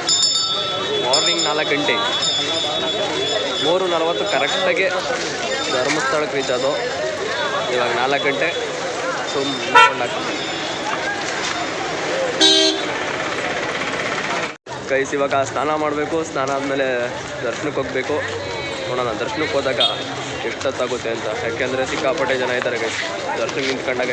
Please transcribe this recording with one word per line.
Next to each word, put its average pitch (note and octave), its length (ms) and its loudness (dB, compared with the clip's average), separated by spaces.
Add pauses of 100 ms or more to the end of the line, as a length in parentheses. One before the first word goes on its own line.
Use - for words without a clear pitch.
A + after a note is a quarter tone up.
(1040)
ಮಾರ್ನಿಂಗ್ D3 420 2
ನಾಲ್ಕು D3+ 260 0
ಗಂಟೆ. C#3+ 220 2 (1700)
ಮೂರು F3+ 280 4
ನಲವತ್ತು E3 300 2 (100)
ಕರೆಕ್ಟಾಗಿ F3 520 2 (880)
ಧರ್ಮಸ್ಥಳಕ್ಕೆ D3 640 2
ರೀಚ್ C3 180 0
ಆದವು. C3 180 2 (1000)
ಇವಾಗ B2 260 2
ನಾಲ್ಕು C3+ 300 2
ಗಂಟೆ, D3 200 2 (840)
ಸುಮ್ನೆ C3+ 420 0
ರೌಂಡ್ - 300 8
ಆಗ್ತಿದೆ. - 280 -2 (4000)
ಗೈಸ್, C3+ 280 0
ಇವಾಗ C#3 320 2
ಸ್ನಾನ C#3 320 0
ಮಾಡ್ಬೇಕು. D3+ 340 0 (140)
ಸ್ನಾನ C3+ 260 0
ಆದ್ಮೇಲೆ C3+ 320 0 (560)
ದರ್ಶನಕ್ಕೆ C3+ 360 -2
ಹೋಗ್ಬೇಕು. C3 360 0 (680)
ನೋಡೋಣ B2 220 0 (120)
ದರ್ಶನಕ್ಕೆ C#3+ 360 -2
ಹೋದಾಗ C3+ 240 2 (680)
ಎಷ್ಟೊತ್ತಾಗುತ್ತೆ B2 680 -2
ಅಂತ, A2+ 120 -4 (180)
ಯಾಕೆಂದ್ರೆ B2+ 440 0
ಸಿಕ್ಕಾಪಟ್ಟೆ C3+ 520 2
ಜನ B2+ 180 0
ಇದ್ದಾರೆ B2 240 0
ಗೈಸ್. A2+ 160 -2 (400)
ದರ್ಶನಕ್ಕೆ C#3+ 320 -2
ನಿಂತ್ಕೊಂಡಾಗ B2+ 420 -2